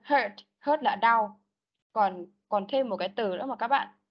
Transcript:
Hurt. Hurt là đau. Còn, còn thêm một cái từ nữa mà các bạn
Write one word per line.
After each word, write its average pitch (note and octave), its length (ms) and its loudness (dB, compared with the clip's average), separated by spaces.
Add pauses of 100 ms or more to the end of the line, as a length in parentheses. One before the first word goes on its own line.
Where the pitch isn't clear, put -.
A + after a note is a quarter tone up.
Hurt. A#3+ 300 0 (260)
Hurt D4 240 0
là A3+ 120 2
đau. A3 460 2 (520)
Còn, F#3 320 0 (240)
còn G3+ 200 0
thêm C4+ 200 0
một F#3+ 80 -4
cái F#3 180 -4
từ A3+ 120 -2 (100)
nữa - 80 -6
mà C4+ 100 -6
các A3+ 120 -4
bạn C4+ 200 0 (240)